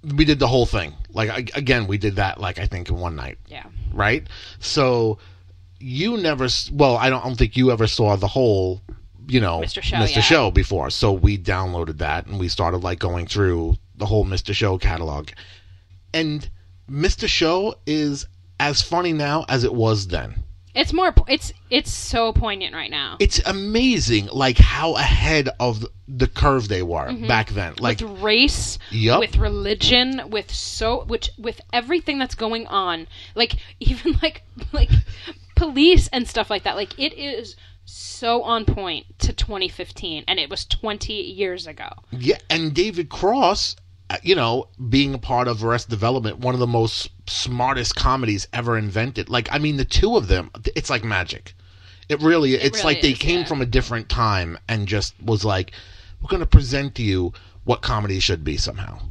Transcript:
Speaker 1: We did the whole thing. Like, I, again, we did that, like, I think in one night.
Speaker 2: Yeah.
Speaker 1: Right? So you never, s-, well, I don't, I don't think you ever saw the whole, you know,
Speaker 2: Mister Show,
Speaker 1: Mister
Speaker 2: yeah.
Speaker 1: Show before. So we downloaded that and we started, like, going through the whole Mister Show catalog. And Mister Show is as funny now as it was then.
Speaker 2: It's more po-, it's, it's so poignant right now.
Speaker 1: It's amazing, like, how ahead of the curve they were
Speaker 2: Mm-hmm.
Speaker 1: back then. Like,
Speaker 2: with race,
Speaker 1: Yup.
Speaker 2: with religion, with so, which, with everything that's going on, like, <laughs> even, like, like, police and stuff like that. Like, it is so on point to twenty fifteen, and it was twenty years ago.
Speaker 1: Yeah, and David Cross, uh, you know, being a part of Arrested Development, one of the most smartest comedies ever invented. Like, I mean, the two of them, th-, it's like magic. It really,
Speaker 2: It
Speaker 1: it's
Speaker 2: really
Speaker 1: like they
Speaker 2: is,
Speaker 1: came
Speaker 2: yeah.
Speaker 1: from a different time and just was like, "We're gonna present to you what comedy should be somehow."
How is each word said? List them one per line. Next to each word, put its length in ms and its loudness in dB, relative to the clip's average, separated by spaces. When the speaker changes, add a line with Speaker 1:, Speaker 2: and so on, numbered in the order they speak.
Speaker 1:
We 220 2
did 160 2
the 80 4
whole 180 4
thing. 280 -4
Like, 180 -2
I, 160 -6
again, 300 0
we 120 -2
did 180 -2
that, 240 -2
like, 180 -6
I 80 -4
think 220 -6
in 100 -2
one 160 -6
night. 320 -10
Speaker 2:
Yeah. 160 -16
Speaker 1:
Right? 340 0
So 600 0
you 380 -4
never, 300 0
s-, 260 -2
well, 240 6
I 140 2
don't, 140 -2
I 40 -4
don't 100 -4
think 180 2
you 140 6
ever 160 2
saw 300 2
the 100 -2
whole, 560 2
you 120 4
know, 200 0
Speaker 2:
Mister 220 -6
Show, 180 0
Speaker 1:
Mister 180 2
Speaker 2:
yeah. 60 4
Speaker 1:
Show 260 4
before. 400 0
So 220 2
we 260 4
downloaded 600 -4
that 280 -4
and 140 -6
we 80 -2
started, 300 0
like, 200 -4
going 300 -2
through 480 2
the 120 -6
whole 180 4
Mister 280 -4
Show 260 0
catalog. 500 -2
And 360 -2
Mister 400 0
Show 480 0
is 400 -2
as 240 0
funny 300 0
now 360 0
as 140 2
it 100 2
was 360 2
then. 340 -4
Speaker 2:
It's 200 0
more 180 2
po-, 160 8
it's, 260 -2
it's 220 0
so 420 -2
poignant 440 -2
right 160 -8
now. 260 -6
Speaker 1:
It's 260 4
amazing, 880 2
like, 240 2
how 380 8
ahead 540 2
of 260 -2
the 220 0
curve 400 2
they 160 -2
were 240 -4
Speaker 2:
Mm-hmm. 180 -6
Speaker 1:
back 240 2
then. 300 -4
Like, 200 -2
Speaker 2:
with 200 -10
race, 580 2
Speaker 1:
Yup. 280 4
Speaker 2:
with 180 0
religion, 920 2
with 240 -6
so, 520 -4
which, 320 -6
with 220 -8
everything 480 -2
that's 160 -6
going 320 -6
on, 400 -4
like, 200 0
<laughs> 140 -20
even, 420 2
like, 200 -4
like, 180 4
police 560 6
and 160 -2
stuff 220 -4
like 140 -4
that. 120 -2
Like, 220 -8
it 160 -4
is 420 -10
so 580 -4
on 220 0
point 420 -2
to 120 2
twenty 360 -2
fifteen, 600 -10
and 100 0
it 120 -2
was 140 -8
twenty 500 -6
years 520 -6
ago. 220 -14
Speaker 1:
Yeah, 260 0
and 240 0
David 360 0
Cross, 680 2
uh, 120 -6
you 120 4
know, 340 0
being 260 2
a 40 -8
part 300 0
of 160 -4
Arrested 260 -2
Development, 480 -2
one 160 -2
of 60 0
the 60 2
most 440 0
smartest 680 -2
comedies 560 0
ever 260 -2
invented. 500 -4
Like, 240 -2
I 60 -2
mean, 180 0
the 80 -2
two 320 2
of 120 0
them, 220 0
th-, 140 -6
it's 140 -4
like 140 -2
magic. 500 -4
It 120 -2
really, 340 6
Speaker 2:
It 100 0
Speaker 1:
it's 200 2
Speaker 2:
really 100 4
Speaker 1:
like 80 -2
they 100 4
Speaker 2:
is, 60 -4
Speaker 1:
came 220 0
Speaker 2:
yeah. 60 -4
Speaker 1:
from 140 -4
a 60 0
different 420 0
time 500 0
and 180 -2
just 360 -4
was 220 0
like, 280 -2
"We're 60 -8
gonna 180 0
present 500 6
to 60 -4
you 300 0
what 180 0
comedy 380 -2
should 240 -2
be 120 -4
somehow." 440 -8